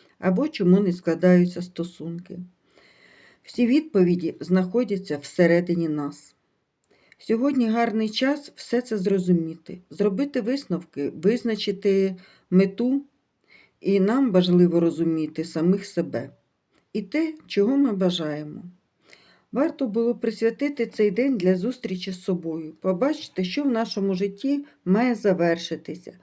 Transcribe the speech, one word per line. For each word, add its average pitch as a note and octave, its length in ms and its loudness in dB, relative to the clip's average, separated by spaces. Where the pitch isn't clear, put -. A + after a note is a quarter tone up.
або F#3+ 280 0
чому F#3+ 320 4
не F#3 140 0
складаються F3 680 2
стосунки. F3 800 -10
Всі A#3+ 240 0
відповіді F3+ 720 2
знаходяться F#3 800 0
всередині E3+ 720 2
нас. D3 460 -6
Сьогодні B3 480 0
гарний A3 400 0
час C#4 460 -2
все - 260 -2
це A3 160 -4
зрозуміти, F3+ 840 0
зробити G#3+ 520 -2
висновки, F#3+ 680 -4
визначити G3 1040 0
мету, G3 520 2
і G3 180 2
нам A#3 320 2
важливо F3 480 4
розуміти D#3+ 640 -2
самих F3+ 420 0
себе C3+ 440 -6
і G#3+ 80 -4
те, D#4 320 -4
чого A3+ 300 0
ми C4+ 160 4
бажаємо. D#3+ 720 -4
Варто C4+ 360 -2
було A#3 280 0
присвятити A3+ 720 -2
цей G#3+ 260 0
день B3 260 0
для F#3 180 2
зустрічі F#3+ 560 -6
з F3+ 120 -12
собою, D#3+ 580 -6
побачити, F#3+ 640 -2
що A3+ 200 -4
в C#4 60 0
нашому G#3 460 -2
житті C4+ 500 -4
має A3+ 300 2
завершитися. E3+ 1080 -2